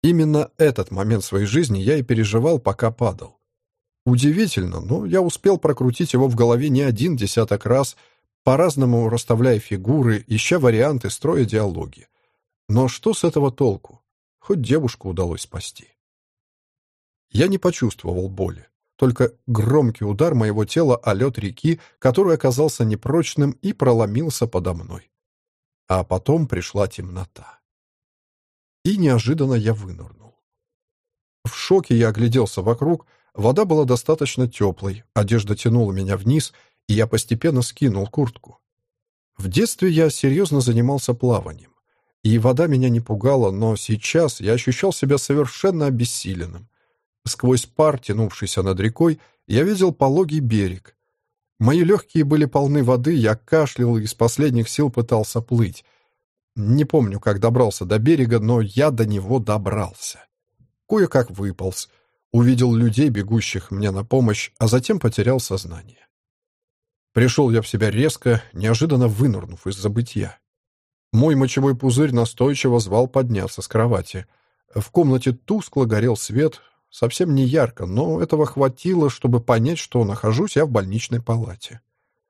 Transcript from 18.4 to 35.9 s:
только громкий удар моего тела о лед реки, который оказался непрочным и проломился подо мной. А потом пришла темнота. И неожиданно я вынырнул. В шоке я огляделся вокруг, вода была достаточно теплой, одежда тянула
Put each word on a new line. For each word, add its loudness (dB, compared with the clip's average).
только 0
громкий 0
удар 0
моего 0
тела 2
о -2
лед -2
реки, -2
который 4
оказался 0
непрочным 0
и -2
проломился 0
подо -4
мной. -14
А 0
потом 0
пришла -4
темнота. -14
И 0
неожиданно 2
я 0
вынырнул. -16
В -6
шоке 0
я 4
огляделся 0
вокруг, -2
вода 2
была 2
достаточно 0
теплой, -4
одежда 0
тянула 0